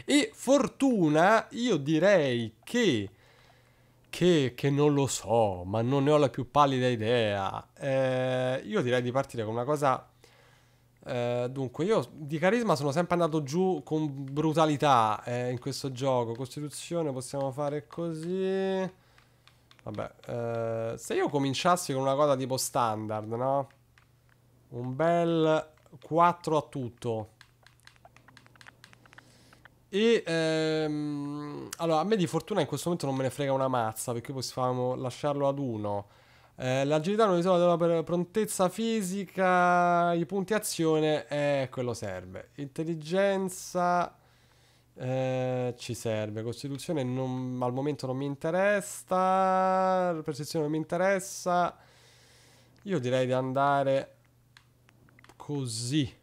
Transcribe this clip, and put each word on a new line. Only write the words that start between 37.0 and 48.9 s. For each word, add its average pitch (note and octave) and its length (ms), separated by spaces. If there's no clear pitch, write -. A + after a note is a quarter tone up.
non F3+ 120
risolve F3 280
la F3 100
per-, E3 280
prontezza F3+ 640
fisica, F3+ 1400
i E3+ 140
punti G3 260
azione, D#3 720
eh, C#3+ 440
quello B2 240
serve. F#2 600
Intelligenza, F3 1600
eh, B2+ 840
ci - 180
serve. G#2+ 480
Costituzione C3+ 600
non, B2+ 600
al B2 100
momento C#3 320
non B2+ 120
mi C#3 80
interessa. F#3 1900